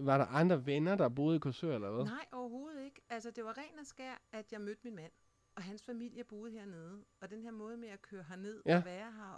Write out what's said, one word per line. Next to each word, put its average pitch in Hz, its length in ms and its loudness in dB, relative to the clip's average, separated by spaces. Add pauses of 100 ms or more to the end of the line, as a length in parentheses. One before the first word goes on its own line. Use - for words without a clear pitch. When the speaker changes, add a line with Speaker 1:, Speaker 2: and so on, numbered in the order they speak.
Speaker 1:
var 139 120 8
der 139 80 6
andre 147 400 6
venner, 151 300 4
der 160 140 8
boede 143 260 6
i 160 40 6
Korsør, 147 360 0
eller 101 160 0
hvad? 117 140 2
Speaker 2:
Nej, 254 260 -4
overhovedet 262 540 -8
ikke. 277 240 -16
Altså, 233 220 -8
det 226 140 -8
var 226 120 -8
ren 302 220 -12
og 294 60 -14
skær, 262 360 -12 (100)
at 220 200 -12
jeg 214 100 -6
mødte 208 220 -6
min 233 120 -10
mand, 160 160 -14 (440)
og 196 80 -8
hans 202 200 -10
familie 240 400 -8
boede 220 280 -10
hernede. 196 520 -12 (180)
Og 185 80 -10
den 220 140 -10
her 226 80 -10
måde 220 260 -10
med 233 120 -12
at 202 120 -14
køre 190 220 -14
herned 190 420 -10
Speaker 1:
Ja. 170 120 8
Speaker 2:
og 175 80 2
være 190 260 -10
her, 214 260 -14